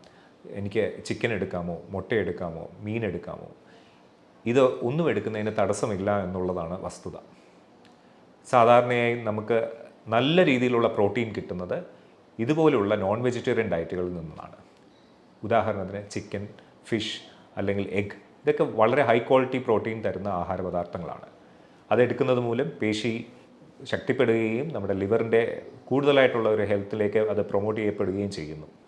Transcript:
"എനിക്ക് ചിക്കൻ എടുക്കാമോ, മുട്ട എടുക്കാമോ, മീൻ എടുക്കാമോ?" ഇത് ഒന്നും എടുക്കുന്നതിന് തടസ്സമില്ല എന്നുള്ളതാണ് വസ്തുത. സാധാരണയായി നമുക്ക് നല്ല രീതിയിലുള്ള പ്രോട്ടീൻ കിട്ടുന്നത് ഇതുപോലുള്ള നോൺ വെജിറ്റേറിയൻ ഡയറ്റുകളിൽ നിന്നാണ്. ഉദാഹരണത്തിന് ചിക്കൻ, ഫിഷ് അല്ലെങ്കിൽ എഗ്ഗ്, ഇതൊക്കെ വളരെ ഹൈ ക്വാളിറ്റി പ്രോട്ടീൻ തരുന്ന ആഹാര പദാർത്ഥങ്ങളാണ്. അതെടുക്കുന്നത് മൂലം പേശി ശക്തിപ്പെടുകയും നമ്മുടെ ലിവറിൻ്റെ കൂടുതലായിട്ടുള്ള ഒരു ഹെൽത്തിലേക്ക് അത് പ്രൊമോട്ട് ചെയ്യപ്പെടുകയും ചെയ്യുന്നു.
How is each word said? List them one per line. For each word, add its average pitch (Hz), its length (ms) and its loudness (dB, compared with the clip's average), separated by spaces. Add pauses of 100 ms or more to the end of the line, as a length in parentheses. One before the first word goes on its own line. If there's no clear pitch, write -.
(500)
"എനിക്ക് 101 540 -4
ചിക്കൻ - 280 -2
എടുക്കാമോ, 87 460 -6 (100)
മുട്ട 98 260 -4
എടുക്കാമോ, 87 560 -4 (100)
മീൻ 110 240 -6
എടുക്കാമോ?" 85 460 -8 (960)
ഇത് 120 140 4
ഒന്നും 131 500 2
എടുക്കുന്നതിന് 107 480 -2
തടസ്സമില്ല 101 680 0
എന്നുള്ളതാണ് 90 600 -4
വസ്തുത. - 280 -12 (1400)
സാധാരണയായി 120 720 6
നമുക്ക് 110 500 -2 (360)
നല്ല 135 360 4
രീതിയിലുള്ള 123 440 4
പ്രോട്ടീൻ 110 480 0
കിട്ടുന്നത് 92 460 -6 (560)
ഇതുപോലുള്ള 123 560 2
നോൺ 101 280 0
വെജിറ്റേറിയൻ 117 460 0
ഡയറ്റുകളിൽ 90 460 -4
നിന്നാണ്. - 420 -14 (880)
ഉദാഹരണത്തിന് 101 680 -2
ചിക്കൻ, 104 380 -8 (380)
ഫിഷ് - 340 -4 (360)
അല്ലെങ്കിൽ 98 340 -2
എഗ്ഗ്, 98 220 -2
ഇതൊക്കെ - 520 -2
വളരെ 117 380 4
ഹൈ 120 160 4
ക്വാളിറ്റി 127 400 2
പ്രോട്ടീൻ 110 440 0
തരുന്ന 98 260 -4
ആഹാര 92 320 -4
പദാർത്ഥങ്ങളാണ്. 87 680 -6 (680)
അതെടുക്കുന്നത് 123 480 4
മൂലം 120 300 -2 (120)
പേശി 110 440 -2 (580)
ശക്തിപ്പെടുകയും 113 840 0
നമ്മുടെ 98 260 -4
ലിവറിൻ്റെ 113 680 2 (220)
കൂടുതലായിട്ടുള്ള 131 640 4
ഒരു 107 140 2
ഹെൽത്തിലേക്ക് 104 560 0
അത് 104 280 0
പ്രൊമോട്ട് 107 340 -2
ചെയ്യപ്പെടുകയും 101 500 -2
ചെയ്യുന്നു. 78 360 -10 (220)